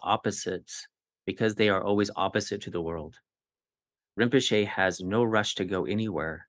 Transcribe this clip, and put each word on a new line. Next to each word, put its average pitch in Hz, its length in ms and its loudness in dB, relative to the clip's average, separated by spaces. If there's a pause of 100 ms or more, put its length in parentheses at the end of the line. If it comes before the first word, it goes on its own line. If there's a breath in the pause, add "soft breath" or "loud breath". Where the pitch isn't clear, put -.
opposites, - 840 -4 (400)
because 107 280 0
they 107 140 4
are 95 140 2
always 101 340 2
opposite 98 460 -2
to 95 80 -12
the 87 100 -4
world. 82 360 -8 (1040)
Rinpoche 117 480 4
has 95 340 0
no 98 220 0
rush 110 340 2
to 98 80 -2
go 92 200 -2
anywhere. 82 640 -4